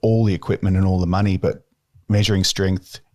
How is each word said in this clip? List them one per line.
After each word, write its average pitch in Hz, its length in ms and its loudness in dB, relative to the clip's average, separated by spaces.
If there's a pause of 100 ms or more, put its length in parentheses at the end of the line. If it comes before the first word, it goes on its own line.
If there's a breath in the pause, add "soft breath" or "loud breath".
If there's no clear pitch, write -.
all 113 240 2
the 98 80 0
equipment 92 420 -2
and 95 80 2
all 92 160 0
the 90 60 -2
money, 95 320 0
but - 280 -4 (440)
measuring 101 340 2
strength - 560 -4 (140)